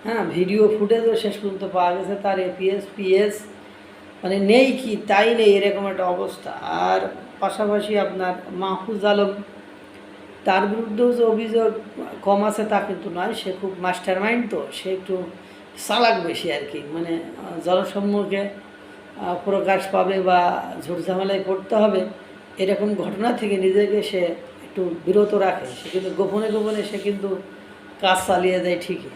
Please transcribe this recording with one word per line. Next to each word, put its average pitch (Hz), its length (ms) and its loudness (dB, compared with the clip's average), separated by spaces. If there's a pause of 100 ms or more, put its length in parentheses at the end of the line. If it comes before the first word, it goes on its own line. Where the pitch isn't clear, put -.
হ্যাঁ, 220 220 -2
ভিডিও 180 380 2 (160)
ফুটেজও 220 360 4
শেষ 208 220 -2
পর্যন্ত 196 260 -6 (100)
পাওয়া 180 220 4
গেছে 190 280 -4
তার 190 160 0
এপিএস, 185 440 -2 (120)
পিএস, 202 400 4 (880)
মানে 196 160 0
নেই 226 320 8
কি 214 200 -4 (160)
তাই 208 280 6
নেই 220 220 6
এরকম 196 300 0
একটা 185 180 -2
অবস্থা। 185 460 -4 (100)
আর 175 380 0 (400)
পাশাপাশি 208 600 0
আপনার 185 340 -2 (180)
মাহফুজ 190 540 -4
আলম, 202 260 4 (1120)
তার 196 220 4
বিরুদ্ধেও 220 460 0
যে 240 100 2
অভিযোগ 220 460 2 (520)
কম 202 220 4
আছে 214 220 0
তা 208 220 2
কিন্তু 185 220 -8
নয়, 180 240 -4
সে - 160 -8 (120)
খুব 190 180 -4
মাস্টারমাইন্ড 190 720 -2
তো, 180 80 -2 (180)
সে - 160 -8
একটু 190 220 -6 (720)
চালাক 226 280 4 (120)
বেশি 165 240 -4
আর 143 200 -4
কি, 151 80 -8 (140)
মানে, 165 200 -4
আহ, 170 520 -8
জনসম্মুখে, 196 800 0
আহ, - 920 -10 (100)
প্রকাশ 190 360 2 (100)
পাবে 185 300 2
বা 180 180 6 (480)
ঝুটঝামেলায় 185 580 -2
পড়তে 190 300 -2
হবে 208 260 4 (560)
এরকম 196 380 2
ঘটনা 196 340 -2 (100)
থেকে 202 180 0
নিজেকে 196 460 4
সে 190 180 -2 (420)
একটু 180 320 -4 (100)
বিরত 208 280 4
রাখে, 190 340 0 (120)
সে - 100 -14
কিন্তু 185 280 -4
গোপনে 208 340 0
গোপনে 214 320 -2
সে 202 140 -6
কিন্তু 196 320 -4 (720)
কাজ 185 160 4 (100)
চালিয়ে 185 320 4
যায় 175 220 0
ঠিকই। - 340 -8